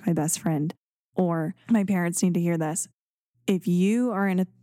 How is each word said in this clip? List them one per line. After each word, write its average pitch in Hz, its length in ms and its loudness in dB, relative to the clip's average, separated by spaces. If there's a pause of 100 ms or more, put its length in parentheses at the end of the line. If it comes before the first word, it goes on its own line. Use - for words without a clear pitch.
my 175 80 2
best 156 260 -2
friend 156 340 -2 (400)
or 170 400 -2 (160)
my 220 140 4
parents 180 400 0
need 180 100 4
to 175 60 0
hear 170 180 0
this." 160 300 -4 (580)
If 185 220 0
you 208 440 2
are 196 160 0
in 185 120 0
a, 185 80 0 (160)